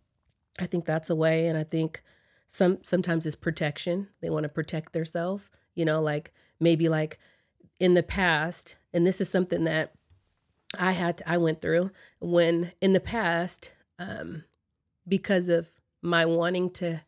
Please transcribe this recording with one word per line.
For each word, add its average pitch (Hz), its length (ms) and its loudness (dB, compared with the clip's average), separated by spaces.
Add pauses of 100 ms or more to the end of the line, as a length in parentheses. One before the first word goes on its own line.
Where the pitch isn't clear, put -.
(600)
I 180 80 -4
think 170 180 -2
that's 160 240 -2
a 170 60 2
way. 160 320 2
And 160 100 0
I 156 60 -2
think 160 400 -4 (440)
some, 190 360 2
sometimes 170 420 -2
it's 151 100 -6
protection. 175 720 -4 (140)
They 165 80 -6
wanna 151 200 -2
protect 156 440 -8
theirself, 170 560 -6 (260)
you 165 100 -2
know, 156 160 2
like, 151 320 -4 (260)
maybe, 165 280 4
like, 156 300 -2 (600)
in 180 140 6
the 170 100 6
past, 170 720 0 (180)
and 170 140 2
this 190 140 0
is 175 80 -2
something 175 340 0
that 160 300 -2 (840)
I 185 140 2
had 175 280 -2
to, - 100 -8
I 175 80 2
went 160 240 0
through 175 300 0 (280)
when 170 520 2 (100)
in 190 120 4
the 185 60 6
past, 180 720 -4 (260)
um, - 460 -12 (640)
because 185 420 0
of 165 220 0 (300)
my 165 240 2
wanting 175 460 0
to 170 360 -6